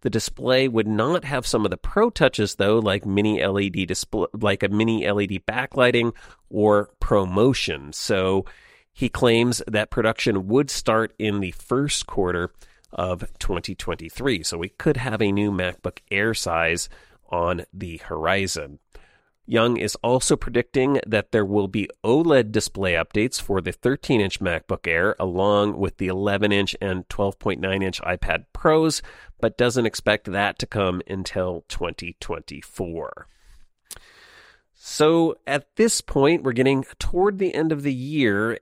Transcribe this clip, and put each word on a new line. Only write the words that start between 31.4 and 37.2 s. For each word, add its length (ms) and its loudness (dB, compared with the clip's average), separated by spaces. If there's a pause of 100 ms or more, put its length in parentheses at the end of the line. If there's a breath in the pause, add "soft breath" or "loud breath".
twenty 540 -8
twenty-four. 1080 -10 (1500 loud breath)
So 640 2
at 300 -4
this 260 2
point, 440 2
we're 80 0
getting 320 2 (160)
toward 380 0